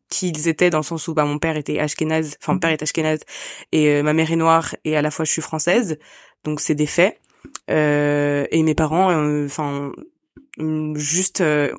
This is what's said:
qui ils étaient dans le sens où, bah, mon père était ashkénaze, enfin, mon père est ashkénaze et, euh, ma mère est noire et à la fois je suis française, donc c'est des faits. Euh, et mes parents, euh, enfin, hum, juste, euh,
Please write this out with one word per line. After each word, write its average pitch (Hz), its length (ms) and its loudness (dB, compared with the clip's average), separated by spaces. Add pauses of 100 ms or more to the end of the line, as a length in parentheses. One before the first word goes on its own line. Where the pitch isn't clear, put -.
qui 180 220 -4
ils 156 180 -2
étaient 175 220 4
dans 160 80 2
le 151 60 0
sens 165 220 -6
où, 160 80 -6
bah, 151 120 2
mon 147 120 -2
père 160 200 0
était 151 200 -4
ashkénaze, 156 640 -2
enfin, 147 140 0
mon 180 60 0
père 170 100 2
est 156 120 -2
ashkénaze 156 380 -2 (520)
et, 151 160 4
euh, 147 140 4
ma 151 120 2
mère 160 180 2
est 165 40 2
noire 165 380 2 (100)
et 156 120 0
à 147 60 2
la 151 100 0
fois 156 140 -4
je - 40 -2
suis 156 120 -2
française, 170 560 0 (460)
donc 151 160 -4
c'est 156 140 0
des 147 120 2
faits. 180 320 2 (500)
Euh, 147 840 2
et 165 120 2
mes 156 120 2
parents, 160 380 2
euh, 147 320 0
enfin, 143 480 -4 (680)
hum, 156 360 -4
juste, 170 440 -2
euh, 151 380 2